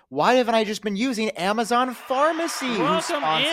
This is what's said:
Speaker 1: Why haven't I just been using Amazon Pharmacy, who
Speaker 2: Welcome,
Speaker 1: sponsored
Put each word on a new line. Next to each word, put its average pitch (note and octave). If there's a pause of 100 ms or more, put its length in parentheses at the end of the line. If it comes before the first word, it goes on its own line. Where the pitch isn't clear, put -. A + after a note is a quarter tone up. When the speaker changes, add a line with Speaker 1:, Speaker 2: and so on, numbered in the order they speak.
Speaker 1:
Why D#3+
haven't A#3
I A3+
just G#3
been G3+
using A3
Amazon A#3
Pharmacy, D4+
who A#3
Speaker 2:
Welcome, D#4 (160)
Speaker 1:
sponsored B3+